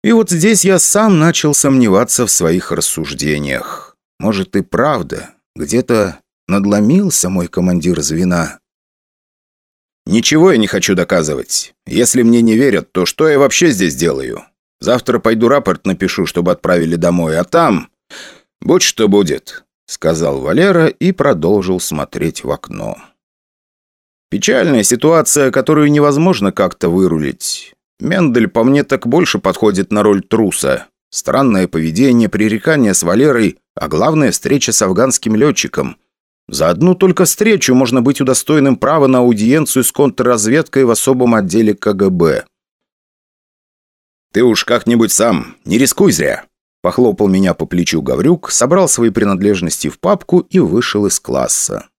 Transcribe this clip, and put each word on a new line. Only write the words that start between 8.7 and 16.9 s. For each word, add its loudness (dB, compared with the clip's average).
«Ничего 2
я 2
не 2
хочу -2
доказывать. -4
Если 0
мне 4
не 2
верят, 0
то -2
что -2
я 2
вообще 2
здесь -2
делаю? -4
Завтра -2
пойду 2
рапорт 0
напишу, -2
чтобы -2
отправили 0